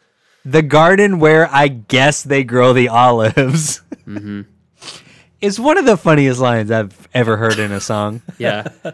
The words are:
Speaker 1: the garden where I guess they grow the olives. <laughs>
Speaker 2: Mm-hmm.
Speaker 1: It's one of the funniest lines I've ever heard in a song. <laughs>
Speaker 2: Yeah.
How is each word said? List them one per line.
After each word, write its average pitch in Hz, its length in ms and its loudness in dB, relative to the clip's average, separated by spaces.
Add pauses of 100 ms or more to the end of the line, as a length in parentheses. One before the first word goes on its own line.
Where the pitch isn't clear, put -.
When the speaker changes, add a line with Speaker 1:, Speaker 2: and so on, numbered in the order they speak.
(460)
Speaker 1:
the 143 180 2
garden 175 560 2
where 160 320 4
I 143 180 2
guess 127 540 -2
they 139 200 0
grow 123 300 2
the 123 160 2
olives. 123 960 0
<laughs> - 60 -20 (160)
Speaker 2:
Mm-hmm. 101 340 -12 (1000)
Speaker 1:
It's 202 160 -4
one 294 220 0
of 311 60 -2
the 220 120 2
funniest 143 420 0
lines 117 300 0
I've 110 460 -4
ever 113 220 0
heard 110 200 -2
in 104 140 -4
a 98 80 -6
song. 107 500 -6
<laughs> - 80 -20
Speaker 2:
Yeah. 110 300 -6 (260)